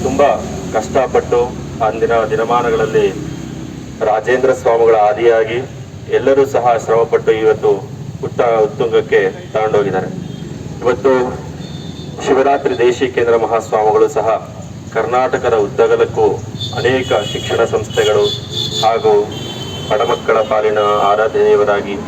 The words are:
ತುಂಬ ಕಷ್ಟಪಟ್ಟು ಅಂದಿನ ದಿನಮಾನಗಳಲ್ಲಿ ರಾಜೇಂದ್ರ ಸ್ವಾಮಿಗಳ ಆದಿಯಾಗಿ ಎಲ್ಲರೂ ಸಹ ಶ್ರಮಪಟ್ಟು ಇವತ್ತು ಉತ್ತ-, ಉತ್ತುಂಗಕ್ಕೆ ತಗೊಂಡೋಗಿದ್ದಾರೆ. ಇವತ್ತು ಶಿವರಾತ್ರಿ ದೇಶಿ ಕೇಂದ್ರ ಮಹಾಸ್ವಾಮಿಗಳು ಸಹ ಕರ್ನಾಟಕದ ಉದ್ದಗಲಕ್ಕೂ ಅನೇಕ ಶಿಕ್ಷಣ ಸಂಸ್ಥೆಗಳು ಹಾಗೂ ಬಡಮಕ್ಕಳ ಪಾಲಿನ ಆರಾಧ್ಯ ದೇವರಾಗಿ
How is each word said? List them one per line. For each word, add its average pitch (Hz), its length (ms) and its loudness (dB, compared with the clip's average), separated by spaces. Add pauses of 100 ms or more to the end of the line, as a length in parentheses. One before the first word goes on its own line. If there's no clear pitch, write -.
ತುಂಬ - 180 0 (520)
ಕಷ್ಟಪಟ್ಟು 120 720 0 (400)
ಅಂದಿನ 110 260 0 (180)
ದಿನಮಾನಗಳಲ್ಲಿ 392 800 0 (960)
ರಾಜೇಂದ್ರ 123 480 2
ಸ್ವಾಮಿಗಳ 117 420 4
ಆದಿಯಾಗಿ 113 680 2 (460)
ಎಲ್ಲರೂ 135 360 4
ಸಹ 120 400 2
ಶ್ರಮಪಟ್ಟು 113 460 2
ಇವತ್ತು 110 400 4 (520)
ಉತ್ತ-, 113 400 0
ಉತ್ತುಂಗಕ್ಕೆ 107 920 0
ತಗೊಂಡೋಗಿದ್ದಾರೆ. 98 540 0 (760)
ಇವತ್ತು 127 640 0 (800)
ಶಿವರಾತ್ರಿ 135 520 2
ದೇಶಿ 123 340 2
ಕೇಂದ್ರ 117 260 2
ಮಹಾಸ್ವಾಮಿಗಳು 107 720 2
ಸಹ - 440 -2 (400)
ಕರ್ನಾಟಕದ 120 600 0
ಉದ್ದಗಲಕ್ಕೂ 113 760 2 (500)
ಅನೇಕ 127 360 0 (180)
ಶಿಕ್ಷಣ - 340 -2
ಸಂಸ್ಥೆಗಳು 415 600 0 (600)
ಹಾಗೂ 107 420 2 (640)
ಬಡಮಕ್ಕಳ 110 500 0
ಪಾಲಿನ 107 380 0
ಆರಾಧ್ಯ 104 600 2
ದೇವರಾಗಿ 101 560 2 (120)